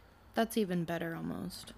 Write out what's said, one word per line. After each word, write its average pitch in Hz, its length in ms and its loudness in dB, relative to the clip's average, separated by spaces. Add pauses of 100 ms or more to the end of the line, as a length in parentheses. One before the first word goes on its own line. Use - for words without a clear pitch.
(340)
That's 226 220 2
even 180 280 4
better, 165 320 -2
almost. - 600 -4